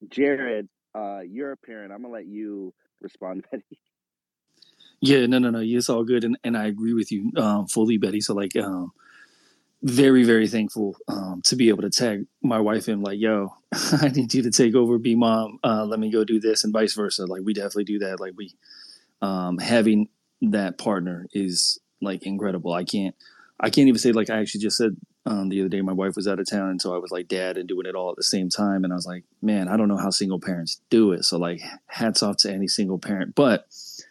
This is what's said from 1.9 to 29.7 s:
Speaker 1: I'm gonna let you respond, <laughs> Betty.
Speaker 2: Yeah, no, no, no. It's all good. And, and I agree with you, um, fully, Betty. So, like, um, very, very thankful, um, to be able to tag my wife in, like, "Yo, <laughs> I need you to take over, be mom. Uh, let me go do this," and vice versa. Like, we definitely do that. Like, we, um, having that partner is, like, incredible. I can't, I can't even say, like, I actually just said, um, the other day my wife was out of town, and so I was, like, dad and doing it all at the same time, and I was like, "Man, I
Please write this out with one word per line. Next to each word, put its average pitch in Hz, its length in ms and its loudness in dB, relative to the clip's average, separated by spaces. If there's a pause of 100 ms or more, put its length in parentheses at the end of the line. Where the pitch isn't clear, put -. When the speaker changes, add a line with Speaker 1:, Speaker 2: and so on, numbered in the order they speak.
Speaker 1:
I'm 107 100 -16
gonna 120 120 -16
let 101 120 -14
you 101 480 -12 (260)
respond, 95 480 -12
<laughs> - 40 -20
Betty. - 280 -16 (1200)
Speaker 2:
Yeah, 135 260 6
no, 127 120 4
no, 123 120 2
no. 117 120 -2
It's 120 280 0
all 117 140 0
good. 120 200 0
And, 117 200 -2
and 117 120 -2
I 107 100 -2
agree 110 280 -2
with 113 180 -2
you, 107 240 -2
um, 104 300 0
fully, 113 320 2
Betty. 104 220 -2
So, 104 140 -2
like, 101 220 -4
um, 92 360 -4 (920)
very, 131 400 6
very 113 240 6
thankful, 104 480 -2 (120)
um, 95 360 -8
to 131 120 2
be 120 120 6
able 98 140 4
to 98 80 -2
tag 107 360 0 (160)
my 117 160 2
wife 107 300 2
in, 104 140 -2
like, 101 180 -4
"Yo, 104 340 0 (180)
<laughs> - 0 - (200)
I 147 160 4
need 127 260 0
you 131 80 2
to 117 80 0
take 117 240 6
over, 120 240 6
be 117 160 2
mom. 113 480 2
Uh, 110 220 0
let 110 160 -2
me 110 100 -2
go 110 140 2
do 110 160 2
this," 110 240 2
and 107 80 -2
vice 110 220 0
versa. 101 320 -4
Like, 92 180 -6
we 107 80 -2
definitely 101 320 -4
do 104 160 -4
that. 95 180 -6
Like, 95 180 -10
we, 101 180 -16 (680)
um, 90 360 -2
having 107 500 4 (320)
that 101 380 0
partner 90 560 -4
is, 95 440 -2 (220)
like, 98 260 -6
incredible. 95 460 -4
I 90 120 -2
can't, 95 300 -4 (460)
I 110 100 0
can't 139 180 8
even 113 100 6
say, 123 140 4
like, 110 180 2
I 110 100 0
actually 101 220 -4
just 104 160 0
said, 110 180 2 (300)
um, 98 240 -2
the 98 100 0
other 95 80 0
day 98 140 -2
my 95 100 -2
wife 95 240 -2
was 98 120 -4
out 98 120 -2
of 92 80 -6
town, 98 220 -2
and 90 120 -4
so 90 120 -4
I 90 40 -4
was, 90 120 -8
like, 90 180 -6
dad 92 300 -4
and 90 100 -6
doing 92 180 -6
it 92 80 -8
all 90 160 -4
at - 60 -8
the - 60 -10
same 92 260 0
time, 98 360 0
and 90 80 -2
I 90 40 -4
was 87 100 -8
like, 87 180 -12 (180)
"Man, 104 260 0
I 104 80 0